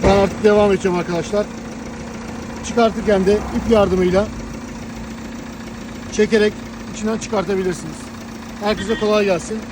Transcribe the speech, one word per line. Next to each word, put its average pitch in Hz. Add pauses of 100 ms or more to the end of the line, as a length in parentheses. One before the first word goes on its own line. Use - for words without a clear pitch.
Ben 190
artık 196
devam 208
edeceğim 185
arkadaşlar. 175 (1200)
Çıkartırken 208
de 202
ip 214
yardımıyla 185 (1900)
çekerek 214 (420)
içinden 220
çıkartabilirsiniz. 185 (640)
Herkese 208
kolay 214
gelsin. 196 (140)